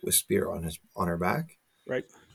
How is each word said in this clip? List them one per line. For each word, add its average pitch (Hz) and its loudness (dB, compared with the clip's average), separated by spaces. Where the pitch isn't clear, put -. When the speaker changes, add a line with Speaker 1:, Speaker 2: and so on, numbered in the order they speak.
Speaker 1:
with - 0
Spear - 2
on 82 -4
his, 82 -4
on 92 0
her 85 0
back. 110 0
Speaker 2:
Right. 127 -2